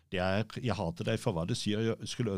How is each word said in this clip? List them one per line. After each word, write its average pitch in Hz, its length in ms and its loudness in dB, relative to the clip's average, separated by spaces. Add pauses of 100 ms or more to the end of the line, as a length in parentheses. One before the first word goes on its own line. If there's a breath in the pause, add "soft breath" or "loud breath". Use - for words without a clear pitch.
Det 92 100 -2
er, 95 260 4 (160)
«Jeg 110 140 0
hater 85 280 -2
deg 110 160 2
for 113 140 0
hva 82 120 0
du - 100 0
sier, 104 240 0
og 113 200 0
jeg 104 80 -10
skulle 113 300 -2